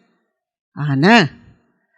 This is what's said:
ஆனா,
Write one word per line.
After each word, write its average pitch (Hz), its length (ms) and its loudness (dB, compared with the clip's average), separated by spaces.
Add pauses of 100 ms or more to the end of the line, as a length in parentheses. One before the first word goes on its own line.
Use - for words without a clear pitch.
(720)
ஆனா, 147 560 0 (720)